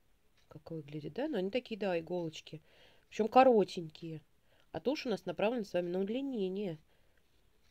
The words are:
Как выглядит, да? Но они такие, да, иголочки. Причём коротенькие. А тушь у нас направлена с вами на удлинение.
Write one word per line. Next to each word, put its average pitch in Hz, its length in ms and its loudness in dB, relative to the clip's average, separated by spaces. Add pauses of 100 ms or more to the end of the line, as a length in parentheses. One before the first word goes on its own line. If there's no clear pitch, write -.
(480)
Как - 220 -16
выглядит, 147 440 -10
да? 285 140 -4
Но 262 100 -2
они 190 120 -2
такие, 226 280 -4
да, 190 200 0
иголочки. 165 640 -6 (480)
Причём 214 200 0
коротенькие. 185 960 4 (480)
А - 100 -8
тушь 277 260 -2
у - 20 -4
нас 196 180 -4
направлена 202 380 0
с - 80 -16
вами 175 160 0
на 180 120 -2
удлинение. 202 800 -2 (920)